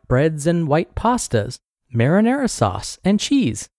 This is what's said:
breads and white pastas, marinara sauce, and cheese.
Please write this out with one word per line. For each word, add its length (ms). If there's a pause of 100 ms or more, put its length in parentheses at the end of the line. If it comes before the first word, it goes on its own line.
breads 400
and 220
white 260
pastas, 640 (340)
marinara 560
sauce, 540
and 160
cheese. 500 (100)